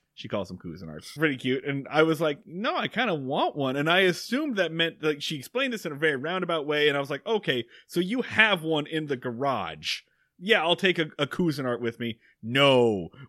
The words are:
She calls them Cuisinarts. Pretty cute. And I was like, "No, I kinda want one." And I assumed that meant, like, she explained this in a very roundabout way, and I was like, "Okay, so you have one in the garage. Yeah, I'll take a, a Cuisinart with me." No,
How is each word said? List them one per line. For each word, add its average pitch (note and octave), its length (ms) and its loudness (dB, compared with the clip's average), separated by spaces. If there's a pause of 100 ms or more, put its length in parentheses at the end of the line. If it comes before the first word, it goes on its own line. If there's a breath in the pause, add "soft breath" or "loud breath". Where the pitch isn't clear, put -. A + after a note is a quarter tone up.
(140)
She - 140 -16
calls G2+ 200 -2
them F#2 100 -12
Cuisinarts. D#2+ 600 -14
Pretty D3 180 2
cute. C3 280 -2
And C#3 260 -4
I D#3 140 6
was D#3+ 160 2
like, D3+ 260 0
"No, A3+ 300 -4
I G#3+ 120 -2
kinda A3 280 -2
want C#3+ 400 -2
one." C3+ 180 0
And C#3+ 160 0
I F3+ 100 4
assumed A3 560 0
that F3 140 0
meant, E3 320 -2
like, D3+ 200 0
she D#3+ 140 -6
explained B3 360 -4
this A3 120 -8
in E3+ 80 -4
a C3+ 40 -10
very D3+ 200 2
roundabout E3 500 -2
way, D3 220 2
and C#3+ 80 2
I C#3+ 40 0
was C#3 100 -4
like, C#3+ 160 -6
"Okay, F3 380 0 (240 soft breath)
so - 100 -4
you G3 240 0
have G#3 400 2
one D#3 240 0
in D#3 200 -4
the C#3+ 100 -2
garage. A2+ 840 -4 (360)
Yeah, F#3+ 240 2
I'll E3+ 140 2
take F#3 240 0
a, D#3 60 0 (120)
a D3 80 0
Cuisinart C3+ 540 0
with A#2 180 -4
me." A#2 220 -6 (200 soft breath)
No, A#2+ 680 6 (200 loud breath)